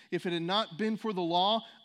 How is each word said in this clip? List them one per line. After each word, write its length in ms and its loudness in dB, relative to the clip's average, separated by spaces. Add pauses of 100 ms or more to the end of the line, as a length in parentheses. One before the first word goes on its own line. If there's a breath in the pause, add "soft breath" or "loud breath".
(100)
"If 140 -2
it 80 0
had 80 0
not 380 -2
been 180 0
for 160 -4
the 80 -2
law, 420 2 (220 loud breath)